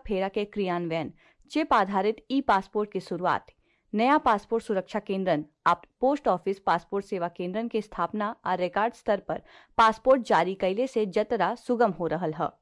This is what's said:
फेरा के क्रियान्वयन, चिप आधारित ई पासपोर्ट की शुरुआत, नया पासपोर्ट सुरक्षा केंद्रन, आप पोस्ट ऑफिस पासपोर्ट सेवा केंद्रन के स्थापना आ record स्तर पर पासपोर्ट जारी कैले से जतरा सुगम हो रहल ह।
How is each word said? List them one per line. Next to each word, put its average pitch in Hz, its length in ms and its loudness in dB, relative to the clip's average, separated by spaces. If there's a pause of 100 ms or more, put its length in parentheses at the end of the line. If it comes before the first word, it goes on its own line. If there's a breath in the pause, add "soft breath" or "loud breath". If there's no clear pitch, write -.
फेरा 190 200 -2
के 208 180 -4
क्रियान्वयन, 175 680 -4 (400 soft breath)
चिप 311 220 0
आधारित 202 580 0
ई 269 100 0
पासपोर्ट 208 500 0
की 190 80 -6
शुरुआत, 175 460 -2 (480)
नया 247 240 4
पासपोर्ट 226 460 0
सुरक्षा 190 360 -4
केंद्रन, 185 440 -2 (200)
आप 175 180 2 (160)
पोस्ट 277 300 0
ऑफिस 196 320 0
पासपोर्ट 196 460 -2
सेवा 175 220 -4
केंद्रन 185 400 -6
के 220 140 -4
स्थापना 208 540 -4 (100)
आ 180 100 -2
record 185 380 -2
स्तर 202 260 -4
पर - 220 -8 (360 loud breath)
पासपोर्ट 233 500 6
जारी 180 280 2
कैले 196 320 -2
से 220 180 -2
जतरा 208 500 0
सुगम 233 360 0
हो 165 160 -4
रहल 156 260 -4
ह। 156 160 -4 (120)